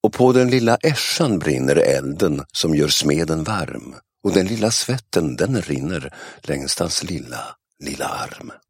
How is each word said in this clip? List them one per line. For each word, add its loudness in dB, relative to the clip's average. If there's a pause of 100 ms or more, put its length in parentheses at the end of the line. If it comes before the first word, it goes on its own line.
Och 4
på 6
den 6
lilla 4
äschan 0
brinner 2
elden 2
som 0
gör 4
smeden 0
varm, -6 (300)
och 2
den 4
lilla 0
svetten, -2
den 0
rinner -4 (280)
längs -4
hans -2
lilla, -10 (280)
lilla -6
arm. -10 (180)